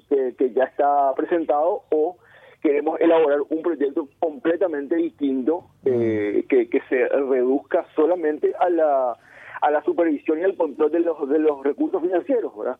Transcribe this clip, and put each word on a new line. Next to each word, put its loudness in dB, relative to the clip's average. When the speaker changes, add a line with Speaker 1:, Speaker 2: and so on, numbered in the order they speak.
Speaker 1:
que, 0
que 0
ya 0
está 2
presentado 0
o 0
queremos 0
elaborar 4
un -4
proyecto -2
completamente -2
distinto, -2
Speaker 2:
Mm. 0
Speaker 1:
eh, 0
que, 2
que 0
se 0
reduzca 0
solamente 0
a 2
la, 0
a 2
la 0
supervisión 0
y -4
al 0
control 0
de 0
los, -2
de 2
los 0
recursos -2
financieros, -2
¿verdad? -6